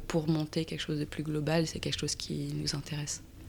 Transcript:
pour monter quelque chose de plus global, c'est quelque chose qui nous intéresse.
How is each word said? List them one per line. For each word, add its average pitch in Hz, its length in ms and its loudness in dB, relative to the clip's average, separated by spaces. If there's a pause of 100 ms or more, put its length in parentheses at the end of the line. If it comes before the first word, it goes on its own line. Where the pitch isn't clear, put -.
pour 156 220 2
monter 160 380 4
quelque 156 140 -4
chose 156 180 0
de 147 80 2
plus - 160 -6
global, 151 440 4
c'est - 120 -4
quelque 143 200 -2
chose 147 160 0
qui 147 400 -4
nous 147 220 0
intéresse. 147 460 -4 (260)